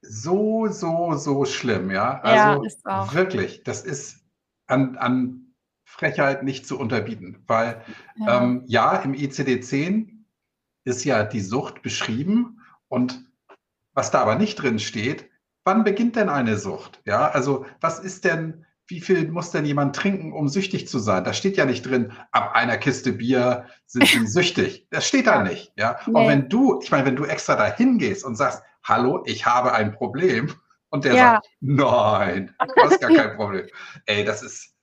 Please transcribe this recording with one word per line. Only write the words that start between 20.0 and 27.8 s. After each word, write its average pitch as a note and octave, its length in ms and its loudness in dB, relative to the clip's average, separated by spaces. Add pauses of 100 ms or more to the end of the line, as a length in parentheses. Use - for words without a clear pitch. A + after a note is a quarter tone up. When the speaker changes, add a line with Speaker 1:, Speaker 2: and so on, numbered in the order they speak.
Speaker 1:
um D3+ 160 -2
süchtig F#3+ 400 -4
zu C#3 100 -4
sein? G2 260 0
Da G#2 100 -4
steht G3 220 -2
ja D#3 100 0
nicht B2 180 -2
drin, B2 280 -2 (180)
ab A#2+ 240 0
einer A#2 240 0
Kiste B2 340 -2
Bier B2 540 0 (200)
sind C3 220 4
sie A3+ 180 2
Speaker 2:
<laughs> - 0 -
Speaker 1:
süchtig. B2+ 640 -2
Das D#3 160 -4
steht C4 200 0
da F#3 100 4
Speaker 2:
Ja. G#2+ 60 2
Speaker 1:
nicht, F2+ 340 -6
ja? A2+ 220 -2 (140)
Und - 100 4
Speaker 2:
Nee. A3 60 4
Speaker 1:
wenn C#3 200 2
du, A3+ 340 2
ich - 80 -8
meine, C#3+ 160 2
wenn B2+ 100 0
du D3 80 -4
extra D3+ 320 -2
dahin A3+ 420 2